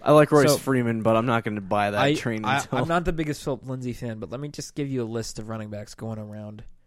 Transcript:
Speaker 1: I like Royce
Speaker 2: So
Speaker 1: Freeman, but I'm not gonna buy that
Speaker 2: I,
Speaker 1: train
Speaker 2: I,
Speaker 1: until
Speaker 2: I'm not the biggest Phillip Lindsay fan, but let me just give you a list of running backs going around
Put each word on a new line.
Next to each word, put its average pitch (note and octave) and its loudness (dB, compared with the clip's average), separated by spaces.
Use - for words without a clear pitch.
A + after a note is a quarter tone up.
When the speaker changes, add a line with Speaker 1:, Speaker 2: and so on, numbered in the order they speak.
Speaker 1:
I - 4
like D3+ 8
Royce D3 8
Speaker 2:
So B2+ 4
Speaker 1:
Freeman, A#2+ 0
but A2+ 4
I'm A2+ 2
not A#2 2
gonna G#2 -4
buy G2+ 2
that G#2 0
Speaker 2:
I, C#3+ 4
Speaker 1:
train A2+ -4
Speaker 2:
I, C3 2
Speaker 1:
until C3 -4
Speaker 2:
I'm C#3+ 0
not E3+ 0
the F3+ -2
biggest D#3 -4
Phillip B2+ -6
Lindsay B2+ -6
fan, A2+ -8
but - -10
let B2 -10
me D3 -8
just - -12
give C#3+ -4
you C3 -2
a A2+ -4
list A2+ -6
of G#2+ -12
running A2 -8
backs G#2 -12
going A2 -8
around G#2+ -12